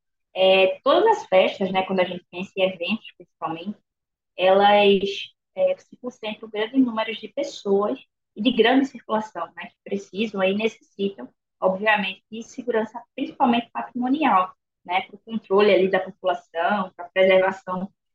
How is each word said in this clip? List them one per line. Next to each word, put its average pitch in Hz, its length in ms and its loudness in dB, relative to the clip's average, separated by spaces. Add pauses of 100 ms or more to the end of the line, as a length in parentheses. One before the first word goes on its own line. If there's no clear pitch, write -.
(360)
É, 190 480 4
todas 381 340 4
as - 100 -14
festas, 190 440 2
né, 190 120 -2
quando 190 180 -2
a 180 40 0
gente 180 240 -10
pensa 180 280 -12
em 190 60 0
eventos, 185 540 -6
principalmente, 170 600 -12 (600)
elas, 202 960 4 (240)
é, 185 220 0
se - 200 -20
concentram 220 520 -14
grandes 226 300 -2
números 220 380 -2
de 214 120 -14
pessoas 208 720 -2 (360)
e 214 60 -12
de 233 100 2
grande 247 360 4
circulação, 214 580 -8 (100)
né, - 120 -16
que - 160 -20
precisam 196 600 -6
e 190 100 2
necessitam, 208 760 -6 (320)
obviamente, 196 720 -2
de 226 120 -14
segurança, 233 580 -6 (140)
principalmente 247 560 0
patrimonial, 240 800 0 (300)
né, 180 180 -2
pro - 180 -20
controle 208 520 0
ali 185 160 4
da 190 120 0
população, 185 960 -4
pra - 180 -16
preservação 190 800 2 (240)